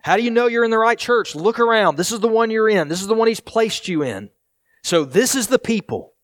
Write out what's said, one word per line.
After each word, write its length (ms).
How 160
do 60
you 80
know 160
you're 180
in 60
the 80
right 200
church? 360
Look 260
around. 360
This 140
is 100
the 60
one 240
you're 200
in. 180
This 140
is 40
the 80
one 140
He's 100
placed 480
you 160
in. 280
So 220
this 300
is 140
the 100
people. 640